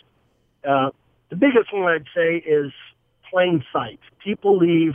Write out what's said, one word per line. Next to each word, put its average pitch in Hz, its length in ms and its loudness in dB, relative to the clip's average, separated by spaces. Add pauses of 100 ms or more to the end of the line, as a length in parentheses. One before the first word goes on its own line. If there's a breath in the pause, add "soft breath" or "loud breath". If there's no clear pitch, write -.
(680)
Uh, 139 220 0 (400)
the 170 80 -10
biggest 240 340 2
one 202 120 -4
I'd 160 300 -2
say 170 220 0
is 151 380 -2 (580)
plain 180 300 0 (120)
sight. 123 260 -6 (240)
People 202 340 0
leave 165 380 2